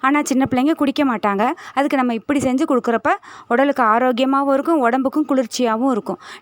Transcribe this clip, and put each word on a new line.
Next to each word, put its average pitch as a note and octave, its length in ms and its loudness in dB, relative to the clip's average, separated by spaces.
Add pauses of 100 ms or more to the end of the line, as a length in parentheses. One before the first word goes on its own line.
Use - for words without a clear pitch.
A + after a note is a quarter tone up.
ஆனா C#4+ 140 2 (100)
சின்ன C4 200 2
பிள்ளைங்க C4 300 2
குடிக்க D4 320 0
மாட்டாங்க. G#3 320 0 (340)
அதுக்கு C#4+ 220 0
நம்ம B3 200 0
இப்படி C#4+ 260 -2
செஞ்சு C4 260 0
கொடுக்குறப்ப A#3+ 400 0 (420)
உடலுக்கு C4+ 300 2 (100)
ஆரோக்கியமாவும் C4 600 2
இருக்கும், D4 300 0
உடம்புக்கும் C4 440 0
குளிர்ச்சியாவும் B3 680 0
இருக்கும். - 240 -6 (220)